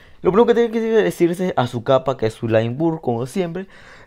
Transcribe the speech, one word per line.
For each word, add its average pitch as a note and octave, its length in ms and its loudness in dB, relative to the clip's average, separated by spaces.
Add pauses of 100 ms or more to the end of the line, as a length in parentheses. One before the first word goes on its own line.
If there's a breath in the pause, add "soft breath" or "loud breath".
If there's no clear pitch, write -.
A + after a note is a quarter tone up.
(220 loud breath)
lo C#3+ 100 2
primero A3 140 4
que A#3+ 80 4
tiene A#3 180 2
que A3+ 80 -2
decirse F3+ 760 0
a B2 120 0
su A#2 160 -8
capa, C3 320 2
que A2 100 -2
es A2 80 -4
su A2+ 140 -6
line A2+ 260 2
board, D#3+ 260 -2
como A#2+ 260 -4
siempre, F3+ 420 -6 (380 loud breath)